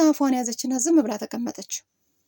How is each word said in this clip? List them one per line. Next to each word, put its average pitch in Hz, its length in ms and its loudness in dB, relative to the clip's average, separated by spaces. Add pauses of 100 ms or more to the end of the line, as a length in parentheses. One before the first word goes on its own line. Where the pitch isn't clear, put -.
አፏን 277 300 2
ያዘችና 247 440 -4
ዝም 320 200 4
ብላ 214 200 0
ተቀመጠች። - 540 -8 (540)